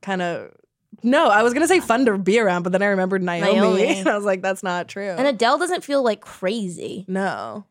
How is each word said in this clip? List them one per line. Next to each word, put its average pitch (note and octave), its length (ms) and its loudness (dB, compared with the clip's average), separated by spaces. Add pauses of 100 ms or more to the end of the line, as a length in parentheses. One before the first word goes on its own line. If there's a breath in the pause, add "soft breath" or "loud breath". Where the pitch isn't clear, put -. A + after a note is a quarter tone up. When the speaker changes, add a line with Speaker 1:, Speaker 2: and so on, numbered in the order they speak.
Speaker 1:
kinda, F3 480 -6 (540)
no, C#4 260 4
I G#3 140 4
was A#3+ 120 2
gonna D#4 140 2
say F#4 120 4
fun A#3+ 260 2
to G#3 120 2
be G3 220 2
around, F3+ 240 0
but F3+ 80 -2
then F#3+ 100 2
I G3+ 40 2
remembered F#3+ 360 0
Naomi, F3 320 0
Speaker 2:
Naomi. G#3 320 4
Speaker 1:
<laughs> D#4+ 120 0
and - 100 0
I A3 80 2
was G3+ 80 -4
like, F#3+ 180 0
"That's F#3+ 200 -2
not F3+ 260 -4
true." G3+ 280 -10
Speaker 2:
And C4 120 0
Adele A#3+ 300 2
doesn't F4 260 -2
feel, C#4 180 0
like, G#3+ 200 0
crazy. F#3+ 840 -8
Speaker 1:
No. F#3 640 -6